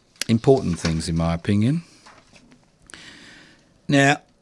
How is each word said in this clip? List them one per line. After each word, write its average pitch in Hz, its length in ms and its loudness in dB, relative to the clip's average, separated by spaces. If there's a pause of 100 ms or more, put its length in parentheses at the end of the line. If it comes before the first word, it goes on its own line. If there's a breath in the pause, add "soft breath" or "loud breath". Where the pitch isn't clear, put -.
(300)
important 113 500 2
things 80 300 -4
in 82 80 -2
my 82 160 0
opinion. 107 500 -2 (2000 loud breath)
Now, 139 340 2 (220)